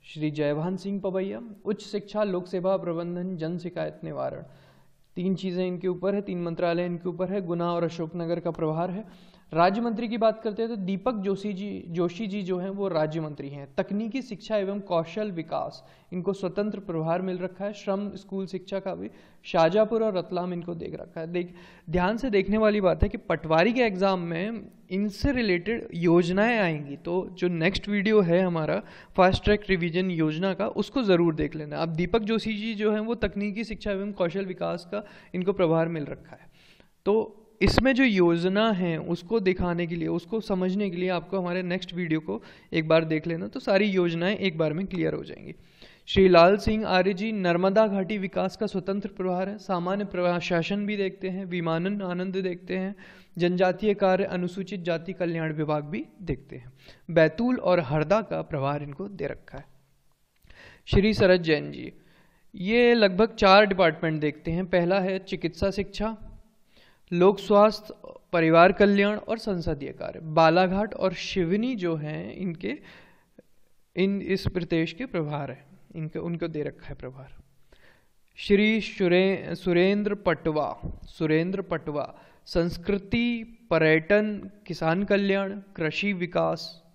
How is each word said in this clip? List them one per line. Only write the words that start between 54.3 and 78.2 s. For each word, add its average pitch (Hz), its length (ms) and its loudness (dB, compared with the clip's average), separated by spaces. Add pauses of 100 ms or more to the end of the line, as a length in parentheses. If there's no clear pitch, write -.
जाति 170 320 -4
कल्याण 165 400 -2
विभाग 151 320 -2
भी 202 220 -8 (160)
देखते 143 340 -8
हैं, 123 160 -18 (380)
बैतूल 170 460 4
और 180 240 2
हरदा 156 420 0
का 160 200 -6
प्रभार 143 400 -4
इनको 147 260 -10
दे 185 180 -8
रखा - 320 -12
है। 143 60 -18 (1200)
श्री 208 280 4
शरद 185 280 6
जैन 147 300 0
जी, 135 200 -12 (600)
ये 240 400 4
लगभग 214 400 4
चार 202 320 8
डिपार्टमेंट 165 540 2
देखते 151 300 -4
हैं, 180 160 -2
पहला 180 340 2
है 190 180 -2
चिकित्सा 185 520 -4
शिक्षा, 208 460 -6 (960)
लोक 185 260 6
स्वास्थ्य, 208 560 4 (380)
परिवार 165 400 8
कल्याण 202 440 4
और 226 220 -4
संसदीय 160 540 -4
कार्य। - 280 -10
बालाघाट 170 760 4
और 190 200 0
शिवनी 208 600 -2
जो 170 200 -2
हैं 156 380 -8
इनके, 185 400 -6 (1200)
इन, 196 260 0
इस 185 240 -2
प्रदेश 165 460 -2
के 262 140 -10
प्रभार 147 440 -6
हैं, 127 140 -14 (320)
इनके, 160 220 -8
उनको 170 300 -6
दे 156 140 -6
रखा 143 240 -10
है 143 80 -12
प्रभार। 131 400 -16 (1040)